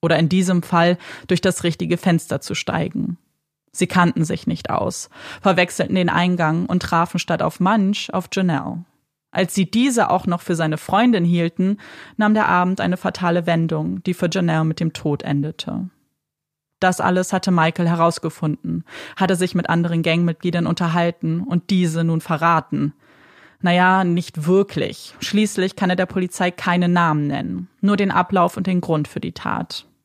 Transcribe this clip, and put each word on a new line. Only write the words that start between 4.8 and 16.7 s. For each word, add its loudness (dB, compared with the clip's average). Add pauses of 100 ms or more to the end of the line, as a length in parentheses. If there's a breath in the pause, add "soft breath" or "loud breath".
verwechselten 2
den 2
Eingang 0
und 0
trafen 0
statt -2
auf -2
Munch 0
auf -2
Janelle. -2 (480)
Als -2
sie 0
diese 2
auch 0
noch -2
für -4
seine -2
Freundin 2
hielten, 0 (360 loud breath)
nahm 2
der 2
Abend 2
eine 0
fatale -2
Wendung, -2
die -2
für -2
Janelle 0
mit -2
dem -2
Tod -4
endete. -4 (880)